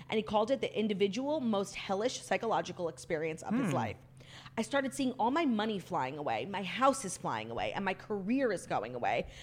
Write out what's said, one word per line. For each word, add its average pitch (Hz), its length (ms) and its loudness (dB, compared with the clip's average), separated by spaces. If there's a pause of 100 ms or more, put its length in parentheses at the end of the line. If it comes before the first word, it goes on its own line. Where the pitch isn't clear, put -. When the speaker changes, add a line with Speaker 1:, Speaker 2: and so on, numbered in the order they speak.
Speaker 1:
and 220 80 2
he 214 60 4
called 214 280 2
it 269 100 4
the - 160 -2
individual 214 600 2
most 208 360 0
hellish 208 460 0
psychological 180 680 0
experience 160 540 -4
of - 100 -2
his 247 160 2
Speaker 2:
Hmm. 160 60 2
Speaker 1:
life. 117 220 0 (600)
"I 226 40 0
started 269 320 0
seeing 254 200 0
all 233 180 2
my 330 140 2
money 220 340 2
flying 151 380 -2
away. 127 280 0
My 202 180 -6
house 220 400 4
is 180 140 -6
flying 113 340 -2
away, 110 220 -2
and 196 100 -2
my 190 100 0
career 214 600 0
is 165 120 -4
going 127 300 -2
away. 117 320 0 (160)